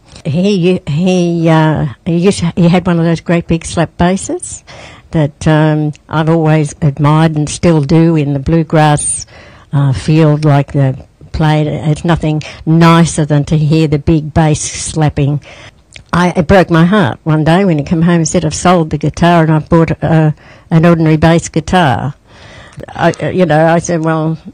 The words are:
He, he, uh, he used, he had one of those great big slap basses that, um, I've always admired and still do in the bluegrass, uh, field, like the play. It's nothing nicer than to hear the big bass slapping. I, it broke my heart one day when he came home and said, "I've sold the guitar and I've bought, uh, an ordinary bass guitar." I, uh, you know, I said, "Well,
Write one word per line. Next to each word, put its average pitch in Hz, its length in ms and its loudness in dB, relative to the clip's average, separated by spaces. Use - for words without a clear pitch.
He, 180 600 0
he, 170 600 0
uh, 156 460 0
he 170 100 -2
used, 185 260 0
he 170 120 2
had 175 200 0
one 175 100 0
of 165 80 0
those 165 160 -2
great 175 260 -2
big 165 180 -2
slap - 320 -4
basses 190 680 -4
that, 151 360 -2
um, 151 460 0
I've 156 200 -2
always 156 520 2
admired 156 540 2
and 147 140 -4
still 165 320 0
do 165 340 2
in 143 180 -2
the 139 60 -2
bluegrass, 151 880 0
uh, 139 220 0
field, 156 500 2
like 143 300 0
the 135 320 -2
play. 151 340 0
It's 156 360 -4
nothing 156 380 -2
nicer 165 600 4
than 147 200 0
to 160 120 -2
hear 156 300 0
the 147 120 0
big 151 340 -2
bass 156 280 2
slapping. 147 800 -4
I, 175 240 0
it 180 120 -2
broke 190 220 4
my 170 160 4
heart 185 380 0
one 156 200 0
day 165 200 2
when 170 140 0
he 143 60 -4
came 160 180 -2
home 175 160 2
and 160 100 0
said, 175 180 -2
"I've 151 100 -4
sold 175 340 0
the 160 80 -6
guitar 170 460 2
and 156 80 0
I've 156 160 0
bought, 165 340 0
uh, 156 300 2
an 160 160 2
ordinary 160 320 2
bass 165 320 2
guitar." 123 680 -2
I, - 240 -2
uh, 107 80 -4
you 180 160 0
know, 156 200 2
I 165 140 2
said, 165 260 -4
"Well, 160 320 -2